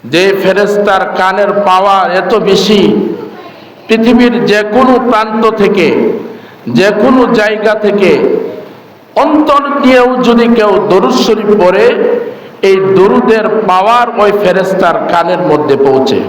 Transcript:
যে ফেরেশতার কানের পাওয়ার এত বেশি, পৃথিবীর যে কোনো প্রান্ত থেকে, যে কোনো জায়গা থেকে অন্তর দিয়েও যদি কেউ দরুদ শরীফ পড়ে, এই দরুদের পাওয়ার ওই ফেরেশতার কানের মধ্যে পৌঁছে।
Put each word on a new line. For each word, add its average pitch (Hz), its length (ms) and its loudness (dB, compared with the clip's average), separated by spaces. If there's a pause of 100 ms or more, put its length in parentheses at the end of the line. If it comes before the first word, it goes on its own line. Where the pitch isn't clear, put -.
যে 180 380 0
ফেরেশতার 196 580 0 (160)
কানের 190 360 0
পাওয়ার 190 600 0
এত 190 220 -2
বেশি, 202 720 0 (800)
পৃথিবীর 233 560 2
যে 208 180 0
কোনো 240 480 0
প্রান্ত 220 400 0
থেকে, 170 640 0 (560)
যে 175 220 2
কোনো 233 440 0
জায়গা 214 400 -2
থেকে 202 640 0 (760)
অন্তর 285 680 0
দিয়েও 254 400 2
যদি 233 320 2
কেউ 208 360 0
দরুদ 226 240 2
শরীফ 208 520 0
পড়ে, 214 520 0 (440)
এই 190 140 4
দরুদের 214 720 2 (180)
পাওয়ার 226 540 0
ওই 208 120 2
ফেরেশতার 185 640 0 (180)
কানের 175 260 0
মধ্যে 147 380 0
পৌঁছে। 131 520 0